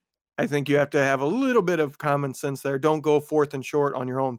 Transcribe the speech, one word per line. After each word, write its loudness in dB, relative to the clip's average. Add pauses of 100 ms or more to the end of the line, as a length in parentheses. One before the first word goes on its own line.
(360)
I -2
think -2
you 4
have 2
to 2
have 2
a 0
little 2
bit 0
of -2
common -2
sense -6
there. -2
Don't 2
go 2
fourth 0
and -8
short 0
on -6
your -4
own -4